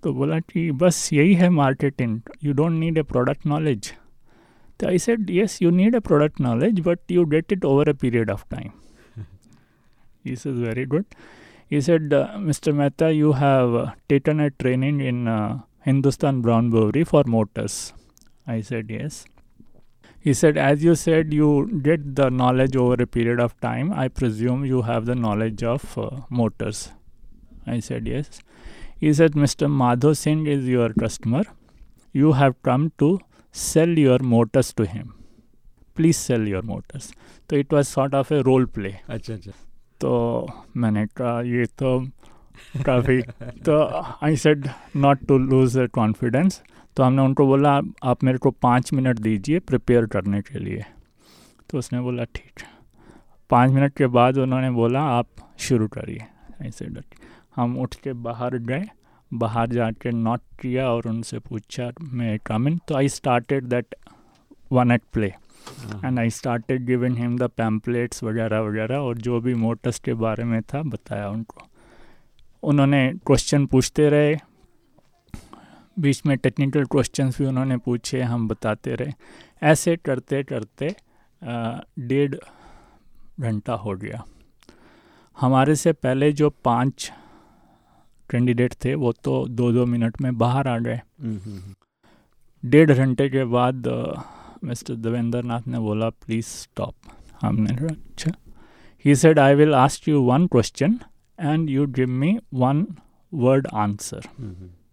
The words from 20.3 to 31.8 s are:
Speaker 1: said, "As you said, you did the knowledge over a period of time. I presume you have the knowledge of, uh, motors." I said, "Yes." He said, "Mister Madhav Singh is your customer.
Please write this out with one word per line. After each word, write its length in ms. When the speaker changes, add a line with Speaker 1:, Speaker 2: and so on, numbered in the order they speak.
Speaker 1:
said, 240
"As 240
you 140
said, 360
you 100
did 180
the 80
knowledge 420
over 240
a 100
period 300
of 100
time. 340
I 40
presume 520
you 180
have 220
the 120
knowledge 480
of, 160
uh, 60
motors." 400
I 100
said, 240
"Yes." 320
He 160
said, 240
"Mister 340
Madhav 460
Singh 200
is 180
your 160
customer. 380